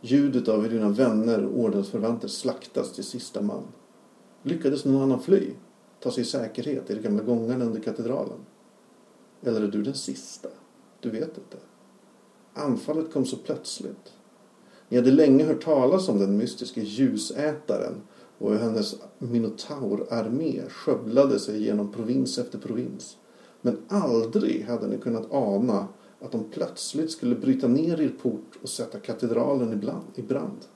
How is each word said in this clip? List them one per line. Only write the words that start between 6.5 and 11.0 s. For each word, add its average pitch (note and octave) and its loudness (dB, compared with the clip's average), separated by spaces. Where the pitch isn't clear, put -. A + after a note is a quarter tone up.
i G#2+ -2
de G#2+ -6
gamla G#2 0
gångarna A#2+ 0
under A2 -2
katedralen? A#2 -4
Eller A2+ 0
är G#2 2
du G#2 0
den C3+ -2
sista? - -10